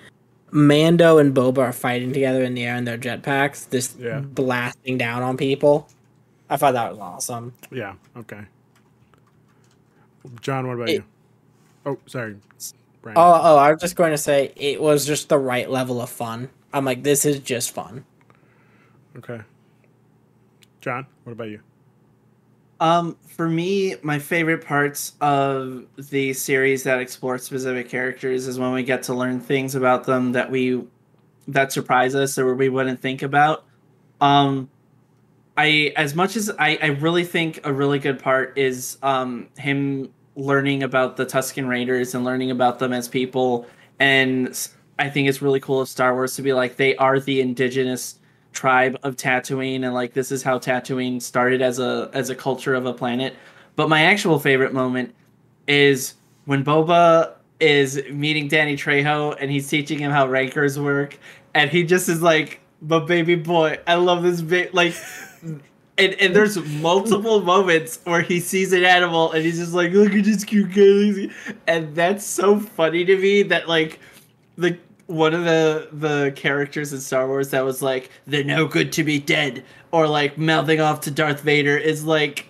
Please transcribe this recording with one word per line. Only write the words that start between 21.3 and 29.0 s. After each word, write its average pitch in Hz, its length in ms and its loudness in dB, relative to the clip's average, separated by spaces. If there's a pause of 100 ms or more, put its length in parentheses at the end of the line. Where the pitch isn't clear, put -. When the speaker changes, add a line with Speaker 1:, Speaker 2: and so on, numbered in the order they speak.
Speaker 2:
about 110 160 -12
you? 107 100 -14 (1200)
Speaker 3:
Um, 165 420 2
for 165 240 -6
me, 185 540 -2
my 147 160 -2
favorite 160 440 -2
parts 143 580 -2
of 135 640 -2 (260)
the 135 220 -2
series 135 500 0
that 131 160 0
explore 127 400 -6
specific 127 500 -6
characters 127 560 -6
is 127 140 -6
when 127 140 -2
we 127 100 -2
get 127 200 -2